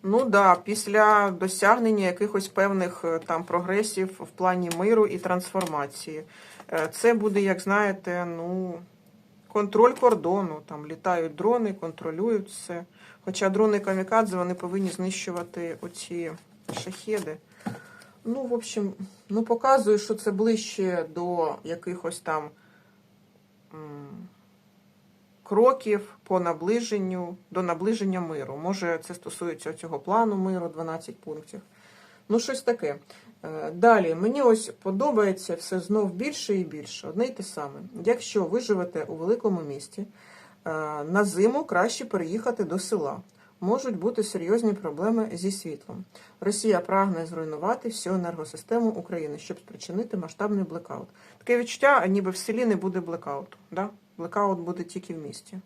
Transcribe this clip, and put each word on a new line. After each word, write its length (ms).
Ну 220
да, 300
після 760
досягнення 760
якихось 420
певних, 580
е, 140
там 240
прогресів 680
в 80
плані 500
миру 300
і 120
трансформації. 1040
Е, 220
це 200
буде, 280
як 180
знаєте, 640
ну, 540
контроль 460
кордону. 720
Там 220
літають 480
дрони, 380
контролюють 760
все. 360
Хоча 240
дрони 300
камікадзе, 580
вони 160
повинні 360
знищувати 920
оці 500
шахеди. 540
Ну, 200
в 100
общем, 400
ну, 140
показує, 540
що 180
це 160
ближче 720
до 480
якихось 560
там, 300
м, 540
кроків 800
по 160
наближенню, 1000
до 120
наближення 580
миру. 360
Може, 500
це 80
стосується 580
цього 260
плану 360
миру, 320
дванадцять 520
пунктів. 420
Ну, 100
щось 220
таке. 340
Е, 280
далі, 440
мені 260
ось 260
подобається 880
все 240
знов 340
більше 420
і 80
більше, 440
одне 180
й 60
те 120
саме. 360
Якщо 380
ви 160
живете 440
у 120
великому 460
місті, 400
е, 40
на 200
зиму 400
краще 420
переїхати 580
до 160
села. 420
Можуть 340
бути 260
серйозні 500
проблеми 600
зі 180
світлом. 540
Росія 400
прагне 460
зруйнувати 640
всю 260
енергосистему 720
України, 500
щоб 200
спричинити 580
масштабний 460
блекаут. 440
Таке 200
відчуття, 500
ніби 240
в 60
селі 280
не 100
буде 240
блекауту, 580
да? 180
Блекаут 420
буде 240
тільки 300
в 40
місті. 480